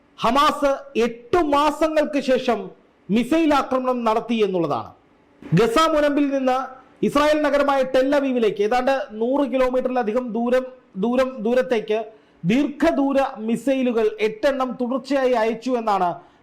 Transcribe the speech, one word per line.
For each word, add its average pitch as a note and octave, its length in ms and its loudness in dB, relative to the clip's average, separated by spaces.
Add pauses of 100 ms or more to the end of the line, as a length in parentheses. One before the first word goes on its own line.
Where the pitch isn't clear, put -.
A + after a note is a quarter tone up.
(200)
ഹമാസ് C#4 800 0
എട്ട് A#3+ 440 0
മാസങ്ങൾക്ക് D4 800 0
ശേഷം A#3+ 500 0 (400)
മിസൈൽ D4 440 2
ആക്രമണം B3+ 500 -2
നടത്തി A3+ 300 -2
എന്നുള്ളതാണ്. E3 580 -2 (640)
ഗസ C4+ 340 4
മുനമ്പിൽ D4 400 2
നിന്ന് C4 480 -2 (260)
ഇസ്രായേൽ D4 400 2
നഗരമായ C#4 400 2
ടെൽ C4 340 2
അവീവിലേക്ക് B3 460 0
ഏതാണ്ട് B3 480 0
നൂറ് B3 400 0
കിലോമീറ്ററിലധികം B3+ 800 0
ദൂരം, A#3+ 340 0 (300)
ദൂരം, B3+ 420 0
ദൂരത്തേക്ക് A3+ 680 0 (400)
ദീർഘദൂര C#4 720 2 (220)
മിസൈലുകൾ A#3 720 0 (100)
എട്ടെണ്ണം B3+ 600 -2
തുടർച്ചയായി B3+ 520 -2
അയച്ചു A3+ 380 -2
എന്നാണ് G3+ 440 0 (280)